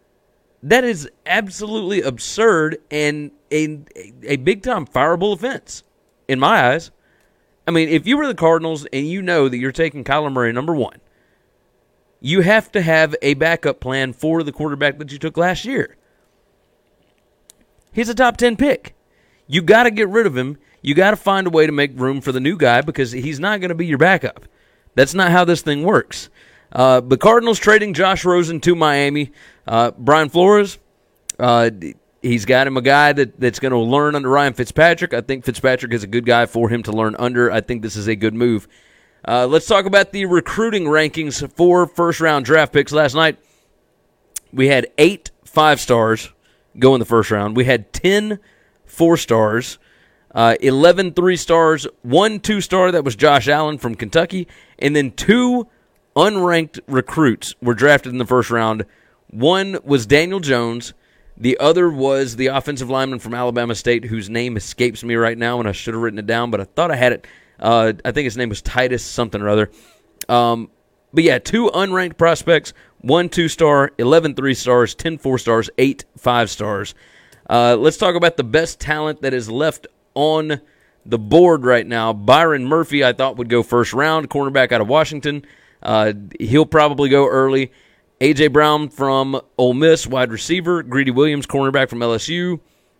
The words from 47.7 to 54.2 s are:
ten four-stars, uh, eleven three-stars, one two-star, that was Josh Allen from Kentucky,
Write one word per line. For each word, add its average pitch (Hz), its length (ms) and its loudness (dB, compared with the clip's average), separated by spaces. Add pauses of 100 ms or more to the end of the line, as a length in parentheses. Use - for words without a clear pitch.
ten 202 480 -2 (440)
four-stars, 117 920 0 (560)
uh, 117 260 4
eleven 170 540 4
three-stars, 165 720 2 (160)
one 190 380 2
two-star, 185 520 0
that 160 140 0
was 120 100 -2
Josh 139 320 4
Allen 151 300 0
from 120 160 -6
Kentucky, 170 540 -2 (320)